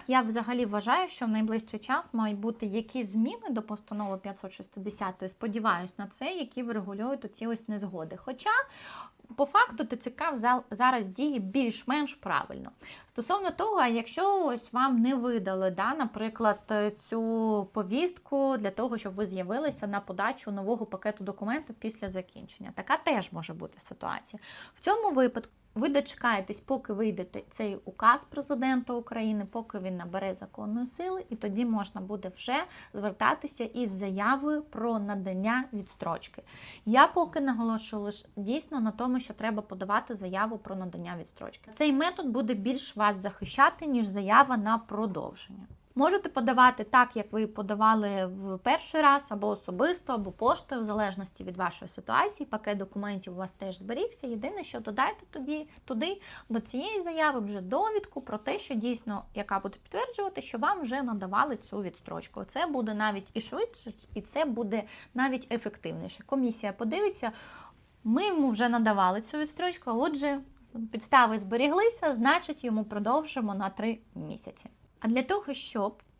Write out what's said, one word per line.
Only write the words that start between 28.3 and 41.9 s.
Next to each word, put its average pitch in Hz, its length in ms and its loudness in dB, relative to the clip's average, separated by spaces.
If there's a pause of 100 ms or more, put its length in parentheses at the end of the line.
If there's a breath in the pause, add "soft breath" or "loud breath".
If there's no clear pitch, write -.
України, 220 580 -2
поки 220 280 -8
він 185 180 -4
набере 185 360 -4
законної 214 540 -6
сили, 370 420 -6
і 233 60 -8
тоді 214 300 -2
можна 208 360 -2
буде 190 360 -8
вже - 180 -4 (380 loud breath)
звертатися 254 720 0
із 226 280 -2
заявою 214 720 0
про 233 380 -2
надання 202 640 0 (100)
відстрочки. - 720 -6 (420 loud breath)
Я 254 220 10
поки 339 340 2
наголошую 226 600 0
лише 202 340 -8
дійсно 254 440 -4
на 220 120 0
тому, 247 280 0
що 247 140 -8
треба 220 280 -2
подавати 202 540 -2
заяву 196 420 -2
про 196 180 -10
надання 175 440 -8
відстрочки. - 540 -14
Цей 302 200 4